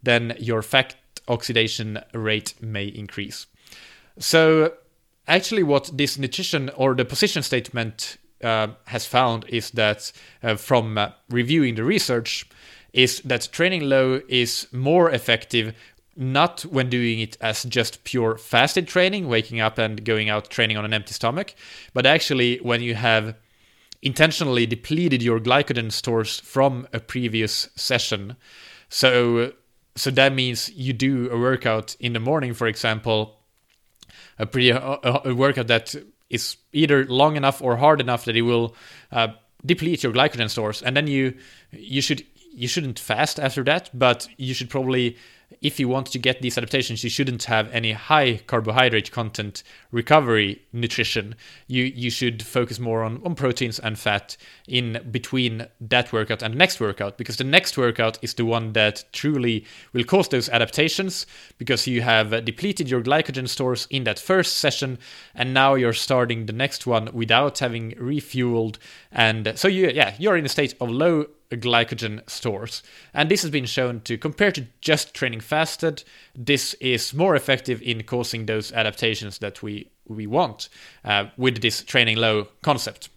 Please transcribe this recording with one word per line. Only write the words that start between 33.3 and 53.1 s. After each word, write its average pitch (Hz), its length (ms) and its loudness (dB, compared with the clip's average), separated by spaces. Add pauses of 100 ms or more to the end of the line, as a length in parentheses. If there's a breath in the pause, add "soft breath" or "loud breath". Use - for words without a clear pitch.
a 113 80 -4
pretty, 123 240 4
a, 120 80 4
a, 131 460 0
a 127 100 0
workout 131 340 2
that 113 260 2 (360)
is - 260 -6 (160)
either 143 340 4
long 139 300 4
enough 139 240 2
or 123 160 2
hard 143 240 6
enough 123 240 0
that 113 120 0
it 117 60 4
will, 117 340 2 (340 loud breath)
uh, 113 180 2 (380)
deplete 165 360 0
your 120 100 0
glycogen 120 380 2
stores, 107 320 -4
and 127 140 0
then 147 100 0
you, 135 280 0 (380 loud breath)
you 139 280 -4
should, 135 240 -2 (280)
you 123 160 -6
shouldn't 135 300 -4
fast 135 420 0
after 135 240 -2
that, 160 300 2
but 123 420 4
you 131 180 -6
should 123 160 -8
probably, 127 460 0 (440 loud breath)
if - 180 -2
you 131 100 0
want 131 200 0
to - 100 -6
get 127 240 0
these 123 160 -2
adaptations, 120 460 -4
you 117 60 -2
shouldn't 127 340 -2
have 110 260 0
any 113 220 -2
high 127 540 0
carbohydrate 113 680 0
content 107 500 -8 (300 loud breath)
recovery 117 680 4 (120)
nutrition. 113 640 -4 (320 loud breath)
You, 127 160 0
you 123 260 -4
should 113 320 -2
focus 120 380 -2
more 113 240 -2
on, 113 200 -8